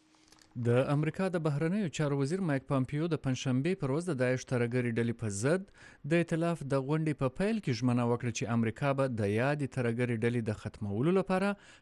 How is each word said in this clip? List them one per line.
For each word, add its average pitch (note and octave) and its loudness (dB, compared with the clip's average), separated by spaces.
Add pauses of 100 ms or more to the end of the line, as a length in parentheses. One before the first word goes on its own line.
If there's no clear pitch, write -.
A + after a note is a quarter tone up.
(520)
د A#2+ 2
امریکا D#3 0
د E3+ -2
بهرنیو E3 0
چارو C#3+ -2
وزیر D#3+ 0
مایک C3+ -2
پامپیو D3 0
د D#3 -2
پنجشنبې C3+ 0
پر C3 -2
ورځ E3 0
د D3 -2
داعش B2+ 2
ترهګرې A#2+ 0
ډلې A#2 0
په A2+ -4
ضد C3+ 0 (400)
د E3+ 2
ائتلاف E3 -2
د C3+ 0
غونډې D#3 0
په C3 0
پیل G#3+ 0
کې B2 -2
ژمنه B2 2
وکړه A#2+ 0
چې A#2 -2
امریکا A#2 2
به C3+ 0
د G#2+ 0
یادې C3+ 0
ترهګرې A#2+ 0
ډلې A#2+ 0
د G#2+ -4
ختمولو A2 -2
لپاره F#3+ 0 (320)